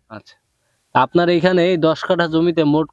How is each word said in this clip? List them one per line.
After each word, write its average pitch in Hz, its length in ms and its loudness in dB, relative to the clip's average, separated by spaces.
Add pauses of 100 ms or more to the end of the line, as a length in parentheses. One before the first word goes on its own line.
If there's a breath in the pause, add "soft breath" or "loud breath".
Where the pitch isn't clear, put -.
আচ্ছা, - 260 -20 (580)
আপনার 170 360 0
এখানে 175 360 0
এই 180 120 0
দশ 156 260 -2
কাঠা 170 240 0
জমিতে 160 360 0
মোট 151 280 0